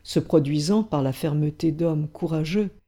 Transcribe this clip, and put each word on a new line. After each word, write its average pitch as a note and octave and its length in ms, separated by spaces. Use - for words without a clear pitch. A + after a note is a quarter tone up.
se - 180
produisant D3+ 640
par D3 180
la C3+ 100
fermeté D3+ 600
d'hommes D#3 360
courageux, D#3+ 640